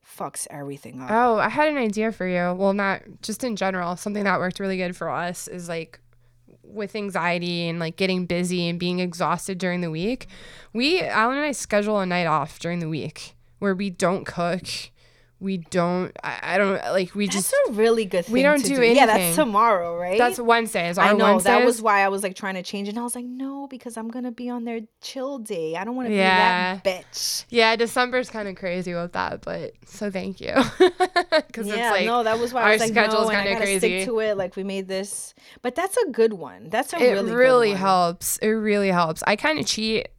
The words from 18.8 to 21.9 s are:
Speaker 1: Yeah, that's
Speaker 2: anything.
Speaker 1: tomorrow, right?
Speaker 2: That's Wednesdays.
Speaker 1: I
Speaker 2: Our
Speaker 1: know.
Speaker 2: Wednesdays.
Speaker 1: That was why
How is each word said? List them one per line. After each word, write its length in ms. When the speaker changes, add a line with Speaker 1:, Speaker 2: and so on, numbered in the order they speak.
Speaker 1:
Yeah, 220
that's 140
Speaker 2:
anything. 160
Speaker 1:
tomorrow, 640
right? 200
Speaker 2:
That's 220
Wednesdays. 580
Speaker 1:
I 120
Speaker 2:
Our 80
Speaker 1:
know. 80
Speaker 2:
Wednesdays. 180
Speaker 1:
That 220
was 160
why 200